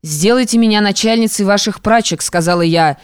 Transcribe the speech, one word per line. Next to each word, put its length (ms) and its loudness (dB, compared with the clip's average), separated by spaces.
"Сделайте 560 0
меня 220 2
начальницей 640 0
ваших 360 -2
прачек", — 400 0
сказала 400 -2
я, 420 0